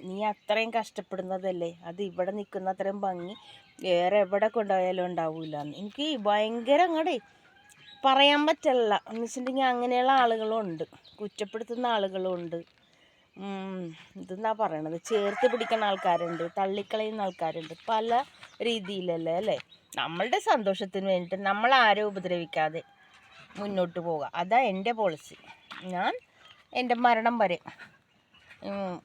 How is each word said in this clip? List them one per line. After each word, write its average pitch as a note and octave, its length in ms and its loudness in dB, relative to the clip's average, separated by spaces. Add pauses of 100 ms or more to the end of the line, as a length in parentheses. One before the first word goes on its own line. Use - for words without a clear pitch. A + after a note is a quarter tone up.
നീ F#3 200 -8
അത്രയും G#3+ 460 -2
കഷ്ടപ്പെടുന്നതല്ലേ, F#3 1000 -4 (140)
അത് E3+ 180 -10
ഇവിടെ F#3 300 -2
നിൽക്കുന്ന F#3+ 420 -6
അത്രയും G3 260 -4
ഭംഗി F#3 340 -6 (440)
വേറെ F3+ 400 4
എവിടെ G3+ 300 2
കൊണ്ടുപോയാലും F#3+ 580 0
ഉണ്ടാവൂല" D#3+ 500 -4
എന്ന്. D3 200 -8
എനിക്ക് G#3 300 -8 (120)
ഭയങ്കര A3 640 2
അങ്ങോട്ടേ D#4+ 340 2 (840)
പറയാൻ C#4 440 6
പറ്റില്ല. C4 460 4 (160)
എന്ന് A3+ 140 -6
വെച്ചിട്ടുണ്ടെങ്കിൽ B3+ 440 -2
അങ്ങനെയുള്ള B3 460 2
ആളുകളുണ്ട്, A3 720 2 (320)
കുറ്റപ്പെടുത്തുന്ന A3 720 -6
ആളുകളുണ്ട്. F#3 720 -2 (800)
ഉം, F#3+ 420 -8 (360)
ഇതെന്താ F#3+ 380 -4
പറയണത്, E3 500 -4
ചേർത്ത് G3+ 460 0
പിടിക്കുന്ന A3 360 -2
ആൾക്കാരുണ്ട്, E3+ 600 0 (120)
തള്ളിക്കളയുന്ന G#3 680 -4
ആൾക്കാരുണ്ട്, E3 480 -6 (140)
പല A3+ 220 0 (520)
രീതിയിലല്ലേ, F3+ 760 -2
അല്ലേ? F#3+ 200 0 (360)
നമ്മളുടെ F3 480 -2
സന്തോഷത്തിന് G3 680 0
വേണ്ടിയിട്ട് F#3+ 400 -2
നമ്മൾ G#3+ 280 2
ആരെ G#3+ 280 6
ഉപദ്രവിക്കാതെ F3 800 -2 (760)
മുന്നോട്ട് F#3+ 440 -2
പോവുക, D#3 340 -4
അതാ F#3 260 2
എൻ്റെ G3+ 320 0
പോളിസി. G3+ 440 -2 (500)
ഞാൻ F#3 260 -2 (600)
എൻ്റെ B3 220 0
മരണം A#3 440 4
വരെ, F3+ 200 2 (1040)
ഉം, G3 320 -6 (100)